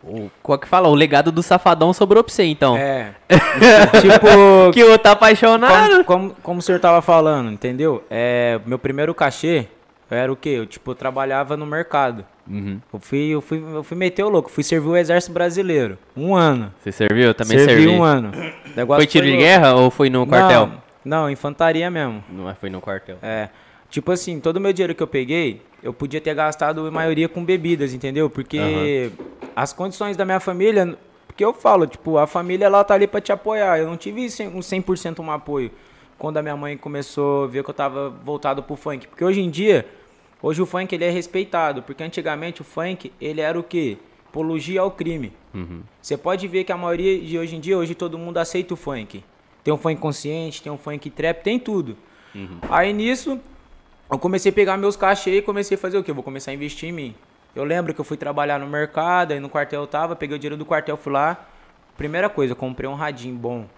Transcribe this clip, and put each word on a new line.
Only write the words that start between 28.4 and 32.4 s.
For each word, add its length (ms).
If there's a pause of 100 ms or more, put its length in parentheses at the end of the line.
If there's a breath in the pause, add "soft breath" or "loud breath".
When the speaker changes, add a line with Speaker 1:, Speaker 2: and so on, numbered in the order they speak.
Speaker 1:
Aham. 680 (300)
Speaker 2:
as 160
condições 440
da 80
minha 160
família, 560 (300)
porque 180
eu 80
falo, 340
tipo, 320
a 100
família 380